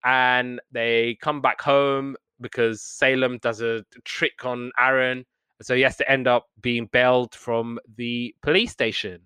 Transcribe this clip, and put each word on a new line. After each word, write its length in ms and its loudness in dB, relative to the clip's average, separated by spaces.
and 560 2
they 480 0
come 200 -4
back 200 -2
home 560 0
because 420 -2
Salem 560 0
does 220 -4
a 240 -4
trick 400 -4
on 340 -6
Aaron. 460 2
So 120 -2
he 80 4
has 160 4
to 120 -2
end 160 2
up 220 2
being 260 -2
bailed 480 2
from 440 -6
the 460 -6
police 300 0
station. 540 -6